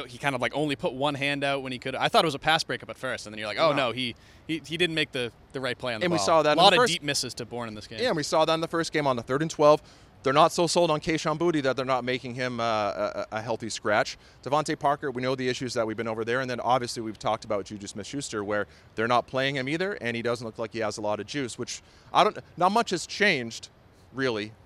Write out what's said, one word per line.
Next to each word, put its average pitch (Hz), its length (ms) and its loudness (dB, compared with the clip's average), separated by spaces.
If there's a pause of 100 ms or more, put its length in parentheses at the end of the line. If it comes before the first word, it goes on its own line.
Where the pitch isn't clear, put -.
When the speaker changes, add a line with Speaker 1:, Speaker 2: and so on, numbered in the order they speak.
Speaker 1:
he 123 120 -16
kind 139 160 0
of, 123 60 -2
like, 120 140 0
only 147 200 0
put 160 180 -4
one 143 220 -2
hand 139 280 -2
out 139 200 -2
when 131 80 -8
he 123 80 -8
could. 131 160 -6
I 127 140 2
thought 214 140 6
it 170 40 4
was 139 80 -2
a 135 40 -6
pass 156 240 2
breakup 120 280 -8
at 110 60 -10
first, 123 280 -6
and 107 80 -12
then 107 60 -10
you're 110 80 -6
like, 104 120 -4
"Oh, 156 120 4
Speaker 2:
No. 139 160 2
Speaker 1:
no, 117 40 0
he, 120 240 -4 (320)
he, 156 180 -4
he 160 120 -8
didn't 165 180 0
make 156 160 -2
the, 123 200 -4 (220)
the 135 60 -6
right 127 180 -4
play 123 180 -4
on 110 60 -6
the - 40 -2
Speaker 2:
And 175 80 0
we - 40 2
Speaker 1:
ball." - 100 0
Speaker 2:
saw 165 160 6
that 151 60 4
Speaker 1:
A - 20 6
Speaker 2:
in 151 80 4
Speaker 1:
lot 190 100 10
Speaker 2:
the 185 80 6
Speaker 1:
of - 60 6
Speaker 2:
first 170 100 2
Speaker 1:
deep 175 100 -6
misses 135 320 -4
to 123 100 -10
Bourne 117 220 -8
in 107 60 -10
this 107 140 -14
game. 113 120 -12
Speaker 2:
Yeah, 247 100 0
and 196 80 0
we 147 60 -2
saw 160 220 2
that 160 80 4
in 160 80 0
the 165 60 -4
first 165 260 -2
game 147 140 2
on 131 80 4
the 120 80 -6
third 143 180 0
and 165 80 -2
twelve. 151 320 6 (420)
They're 135 100 2
not 156 180 8
so 180 140 2
sold 170 240 4
on 151 120 2
Kayshon 160 360 -2
Boutte 160 240 0
that 131 140 2
they're 127 100 -4
not 127 180 0
making 127 300 -4
him, 123 260 -4
uh, 117 40 0
a, 104 680 0
a, 107 60 -4
a 110 60 -6
healthy 113 260 -4
scratch. 110 480 0 (260)
Devontae 147 360 0
Parker, 143 320 0
we 120 100 -6
know 131 140 0
the 127 120 -2
issues 120 280 -4
that 113 100 0
we've 110 120 -4
been 113 100 -4
over 113 180 -4
there, 120 160 0
and 127 80 -4
then 120 120 -6
obviously 120 420 0
we've 110 160 -10
talked 110 260 -2
about 104 200 -2
Juju 104 200 -12
Smith-Schuster, 110 580 -8
where 104 220 -2 (300)
they're 113 120 0
not 120 200 4
playing 135 300 -2
him 131 120 -4
either, 180 320 -2
and 117 160 -4
he 117 60 -6
doesn't 120 200 -2
look 110 140 -12
like 113 160 -6
he 113 60 -4
has 107 180 -2
a 113 40 -8
lot 104 180 -2
of 101 80 -8
juice, 135 320 -6
which - 240 -10 (280)
I 151 120 6
don't, 202 160 0 (180)
not 180 140 4
much 226 180 2
has 175 160 -4
changed, 139 640 0 (460)
really, 113 360 -2 (140)